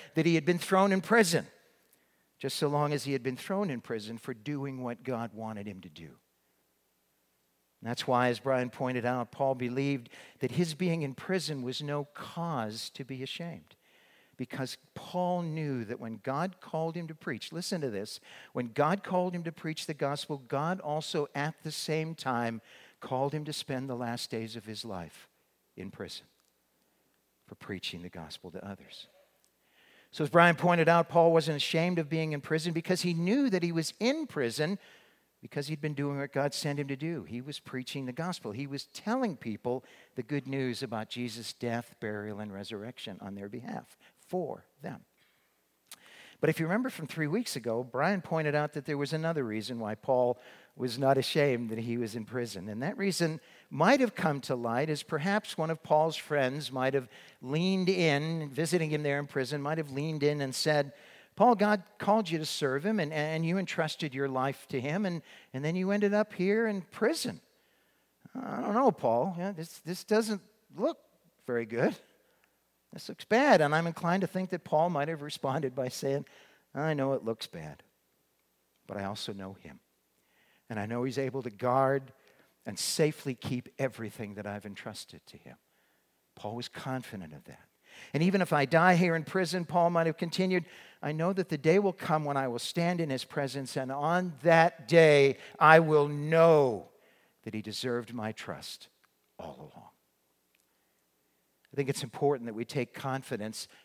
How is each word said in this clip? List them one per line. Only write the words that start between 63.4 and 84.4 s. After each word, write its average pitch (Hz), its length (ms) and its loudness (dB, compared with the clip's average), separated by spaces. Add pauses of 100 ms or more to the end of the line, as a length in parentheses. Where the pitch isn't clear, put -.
you 170 140 0
entrusted 160 560 -4
your 139 140 -2
life 131 400 -2
to 135 120 -2
him, 156 240 -2
and, 175 180 -4 (300)
and 135 120 -4
then 160 100 0
you 185 160 0
ended 202 240 2
up 214 180 0
here 208 360 2
in 202 140 -4
prison." 233 580 -2 (960)
"I - 240 -8
don't 226 140 -4
know, 247 180 4
Paul. 131 440 0
Yeah, 185 140 -6
this, 165 340 -14
this 180 200 -8
doesn't 214 380 0 (340)
look 233 220 -2 (460)
very 120 220 -2
good. 127 300 0 (960)
This - 160 -14
looks - 160 -14
bad." 240 360 6
And 147 140 4
I'm 165 140 2
inclined 175 320 0
to 185 80 0
think 185 220 -6
that 175 120 -4
Paul 165 280 2
might 143 180 0
have 156 140 -6
responded 135 520 -4
by 127 140 -2
saying, 139 360 -2 (480)
"I 151 220 -2
know 135 200 0
it 117 100 -4
looks 110 240 -6
bad, 78 340 -14 (1040)
but 98 100 -8
I 98 100 -4
also 107 260 -6
know 98 280 -12
him. 76 200 -20 (920)
And 110 80 -4
I 101 60 -2
know 120 200 -2
he's 127 120 -4
able 135 280 -2
to 123 60 -6
guard 135 600 2 (540)
and 101 120 -8
safely 151 560 0
keep - 440 -6
everything 110 560 -6
that 101 120 -10